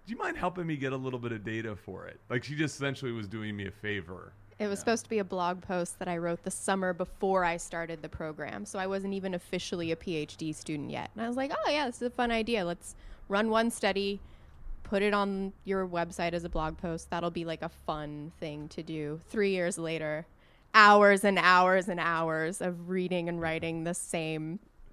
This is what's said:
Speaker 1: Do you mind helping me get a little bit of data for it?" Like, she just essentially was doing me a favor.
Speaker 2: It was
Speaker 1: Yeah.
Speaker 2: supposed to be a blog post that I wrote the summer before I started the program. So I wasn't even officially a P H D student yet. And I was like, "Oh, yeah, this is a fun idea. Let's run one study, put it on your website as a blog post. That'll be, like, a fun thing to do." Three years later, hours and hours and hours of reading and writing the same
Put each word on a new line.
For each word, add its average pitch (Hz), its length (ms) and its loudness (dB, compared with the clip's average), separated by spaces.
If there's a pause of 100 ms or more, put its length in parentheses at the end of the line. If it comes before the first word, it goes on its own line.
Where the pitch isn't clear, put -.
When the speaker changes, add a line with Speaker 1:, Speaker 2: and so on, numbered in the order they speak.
Speaker 1:
Do 208 80 -12
you 254 60 -8
mind 349 180 -4
helping 180 300 -2
me 156 100 -2
get 131 160 -2
a 135 40 -2
little 131 240 -4
bit 117 100 -4
of 107 140 -6
data 110 320 -4
for 92 320 -14
it?" 82 100 -16 (100)
Like, 120 140 -2
she 143 140 -8
just 151 180 -2
essentially 135 380 -4
was 107 160 -6
doing 107 280 -6
me 98 120 -6
a - 20 -6
favor. 90 600 -8 (260)
Speaker 2:
It 208 80 -2
was 196 120 -4
Speaker 1:
Yeah. - 20 -12
Speaker 2:
supposed 226 240 -2
to - 60 -20
be 220 80 0
a 196 60 0
blog 180 380 -2
post 175 380 -4
that 180 80 -6
I 175 100 -2
wrote 170 240 -4
the 190 80 -8
summer 190 420 -2
before 185 520 0
I 170 120 2
started 165 460 -8
the 160 60 -10
program. 156 580 -8
So 202 140 -8
I 190 80 -2
wasn't 196 260 -2
even 190 200 -4
officially 175 580 -4
a 165 40 0
P 170 200 -6
H 151 200 -6
D 156 160 -6
student 147 380 -6
yet. - 240 -8
And 226 100 -6
I 233 40 -4
was 247 80 -4
like, 269 180 -4
"Oh, 622 160 -2
yeah, 294 160 0
this 247 100 -6
is - 60 -10
a 247 80 -4
fun 240 220 -2
idea. 226 320 0
Let's - 320 -6 (320)
run 208 200 2
one 226 220 4
study, 196 500 -2 (600)
put 196 200 0
it 208 120 4
on 196 380 0 (120)
your 190 240 0
website 170 460 -2
as 170 100 -4
a 175 40 -8
blog 160 300 -2
post. 165 320 -6
That'll 175 200 -2
be, 165 140 -4
like, 160 180 -4
a 165 60 -4
fun 151 720 -8
thing 147 300 -8
to 175 120 -8
do." 156 460 -6
Three 202 220 2
years 175 280 0
later, 160 480 -4 (480)
hours 208 500 12
and 196 140 4
hours 180 500 8
and 175 120 -2
hours 160 600 0
of 175 300 -4
reading 180 380 0
and 170 120 -4
writing 165 440 -2
the 170 100 -2
same 160 640 -4 (340)